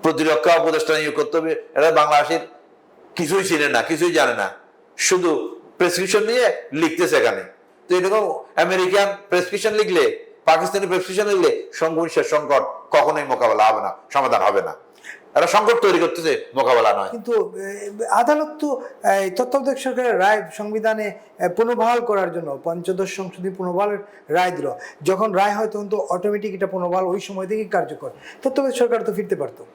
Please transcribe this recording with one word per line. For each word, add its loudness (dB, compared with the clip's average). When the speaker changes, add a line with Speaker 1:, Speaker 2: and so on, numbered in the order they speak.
Speaker 1:
প্রতিরক্ষা 4
উপদেষ্টা 0
নিয়োগ -2
করতে -2
হবে। -2
এরা 4
বাংলাদেশের 4
কিছুই 0
চিনে 2
না, 2
কিছুই 0
জানে 2
না, -2
শুধু 0
প্রেসক্রিপশন 0
নিয়ে 0
লিখতেছে 0
এখানে। 2
তো 4
এরকম 0
আমেরিকান 2
প্রেসক্রিপশন 0
লিখলে, 0
পাকিস্তানি 2
প্রেসক্রিপশন -2
লিখলে 0
সংঘর্ষের 0
সংকট 2
কখনোই 4
মোকাবেলা 2
হবে 4
না, -6
সমাধান 2
হবে 2
না। -8
এরা 4
সংকট 4
তৈরি 4
করতেছে, -2
মোকাবেলা 4
নয়। -2
Speaker 2:
কিন্তু, -2
এ, -10
আদালত 2
তো, -4
এই -2
তত্ত্বাবধায়ক -2
সরকারের -2
রায় 2
সংবিধানে, -4
এ, 0
পুনর্বহাল 0
করার -2
জন্য -8
পঞ্চদশ -4
সংশোধনী -10
পুনর্বহালের -4
রায় 2
দিল। -6
যখন 0
রায় 2
হয় -2
তখন -8
তো -2
অটোমেটিক -4
এটা -4
পুনর্বহাল -2
ওই -2
সময় -10
থেকেই -4
কার্যকর। -4
তত্ত্বাবধায়ক 0
সরকার 2
তো -4
ফিরতে -4
পারতো। -10